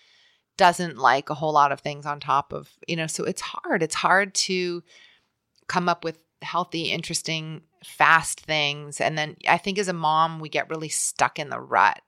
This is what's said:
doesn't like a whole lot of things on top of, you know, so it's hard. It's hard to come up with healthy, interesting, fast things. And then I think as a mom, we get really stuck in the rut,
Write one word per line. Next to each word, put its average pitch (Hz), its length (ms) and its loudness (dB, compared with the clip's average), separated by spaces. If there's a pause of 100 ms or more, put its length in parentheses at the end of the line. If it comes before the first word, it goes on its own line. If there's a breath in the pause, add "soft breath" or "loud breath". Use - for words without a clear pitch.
(580 soft breath)
doesn't 175 400 4
like 131 340 4
a - 20 -6
whole 151 200 -2
lot 143 180 6
of 135 80 -4
things 147 260 -10
on 147 140 -6
top 139 340 -2
of, - 160 -12 (180)
you 170 80 -4
know, 160 120 -4
so - 160 -6
it's - 180 -6
hard. 254 400 -4
It's 160 140 -2
hard 190 400 4
to 180 480 -2 (840 soft breath)
come 175 220 0
up 170 140 -2
with 160 180 -8 (220)
healthy, 165 480 -4
interesting, 160 720 -6 (220)
fast - 580 4
things. 147 600 -4
And 156 160 0
then 151 200 -6 (100)
I 165 100 4
think 196 220 -4
as 190 80 -2
a 180 60 -2
mom, 160 460 0
we 156 100 -12
get 143 200 -2
really 156 200 -8
stuck - 500 -2
in 143 100 -8
the 123 100 -8
rut, 117 480 4